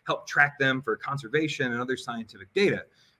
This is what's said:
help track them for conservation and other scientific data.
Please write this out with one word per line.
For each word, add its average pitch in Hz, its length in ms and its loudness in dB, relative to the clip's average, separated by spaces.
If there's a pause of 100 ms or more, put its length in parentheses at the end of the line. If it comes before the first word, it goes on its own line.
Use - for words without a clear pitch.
help - 220 -4
track 143 320 2
them 131 220 4
for 110 140 0
conservation 139 760 -2
and 120 100 -2
other 127 160 -2
scientific 113 560 -10
data. 143 320 2 (340)